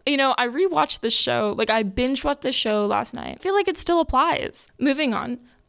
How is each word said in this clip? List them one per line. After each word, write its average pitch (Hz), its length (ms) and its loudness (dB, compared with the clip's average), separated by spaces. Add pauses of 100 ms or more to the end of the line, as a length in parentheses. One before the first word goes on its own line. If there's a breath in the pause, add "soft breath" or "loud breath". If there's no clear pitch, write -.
You 285 100 2
know, 262 220 2
I 240 100 0
rewatched 311 540 0
the 220 80 0
show, 196 480 0
like, 220 120 0
I 220 140 4
binge 247 400 0
watched 285 200 -2
the 262 100 -2
show 214 320 0
last 208 280 -2
night. 65 280 -10
I - 20 -20
feel 381 100 0
like 403 140 2
it 370 100 -2
still 349 220 2
applies. - 720 0 (100)
Moving 277 340 0
on. 240 280 -6 (280 loud breath)